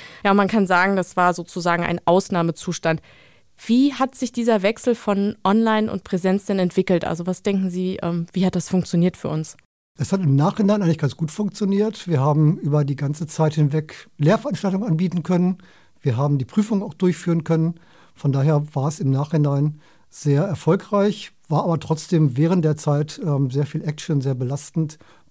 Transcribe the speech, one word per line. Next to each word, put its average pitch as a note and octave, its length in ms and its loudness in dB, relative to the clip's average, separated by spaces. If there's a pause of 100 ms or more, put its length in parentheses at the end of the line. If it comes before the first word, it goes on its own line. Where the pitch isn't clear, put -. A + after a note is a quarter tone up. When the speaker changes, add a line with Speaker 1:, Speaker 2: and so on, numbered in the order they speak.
(220)
Speaker 1:
Ja, G3+ 120 4
man G3+ 140 4
kann G#3+ 180 2
sagen, F#3 300 2
das F3+ 200 -4
war F3+ 160 4
sozusagen E3+ 500 -2
ein E3+ 220 -2
Ausnahmezustand. E3+ 960 0 (640)
Wie C4 300 2
hat C4 220 -4
sich A#3+ 160 -6
dieser A3+ 280 2
Wechsel A3 340 0
von G3+ 400 -2 (100)
Online G#3+ 460 2
und G3 140 -8
Präsenz F#3+ 400 0
denn G3 140 -2
entwickelt? F3+ 480 0
Also E3+ 200 -4
was F#3 160 -4
denken F#3+ 280 0
Sie, F#3 320 -4
ähm, E3+ 320 -2
wie F#3 100 2
hat F3+ 100 2
das F3 140 -2
funktioniert F3 480 0
für - 120 -8
uns? D#3 280 -6 (420)
Speaker 2:
Es - 140 -4
hat G3 80 0
im C#3+ 160 4
Nachhinein G3+ 460 2
eigentlich E3 160 2
ganz C3+ 180 -2
gut D#3 140 -4
funktioniert. G#3 760 -2
Wir D#3+ 140 0
haben D3+ 380 4
über D3+ 260 0
die C#3 120 -2
ganze D3 300 -4
Zeit D#3 280 -2
hinweg D3+ 640 -2
Lehrveranstaltungen G3 680 0
anbieten F3 360 0
können. F3+ 340 0 (460)
Wir A#2+ 160 0
haben C#3+ 180 2
die B2+ 80 -4
Prüfung G#3 380 0
auch G#3 100 -8
durchführen E3+ 520 0
können. E3 360 0 (340)
Von C#3+ 180 -2
daher D3 300 2 (120)
war C#3 140 0
es C#3 120 -6
im C3+ 100 0
Nachhinein C#3+ 720 0 (300)
sehr C#3+ 320 0
erfolgreich, G3 920 0 (160)
war D#3 160 0
aber E3 140 0
trotzdem D#3 580 0
während E3 280 2
der D3+ 120 2
Zeit, D3+ 460 -2
ähm, C#3+ 280 0
sehr C#3+ 160 0
viel - 180 -8
Action, D3+ 360 -4
sehr C3+ 140 -2
belastend, C#3+ 640 -4 (320)